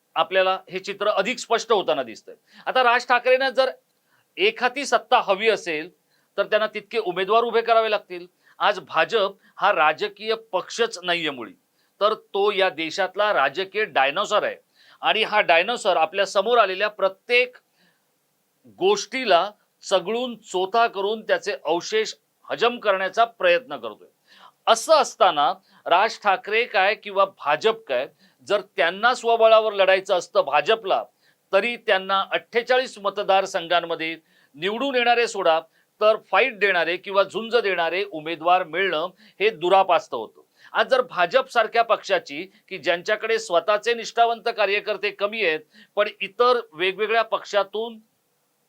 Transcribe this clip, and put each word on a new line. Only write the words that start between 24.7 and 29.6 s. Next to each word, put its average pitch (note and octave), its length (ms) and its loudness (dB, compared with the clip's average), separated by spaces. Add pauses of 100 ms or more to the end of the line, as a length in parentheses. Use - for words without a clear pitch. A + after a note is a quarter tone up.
असताना F3+ 600 2 (320)
राज F#3 320 2
ठाकरे G3+ 460 -2
काय G#3 300 0
किंवा G3 300 -2
भाजप F#3+ 640 -2
काय, C3+ 200 -4 (380)
जर G3 140 0
त्यांना G3 540 0
स्वबळावर A3 580 4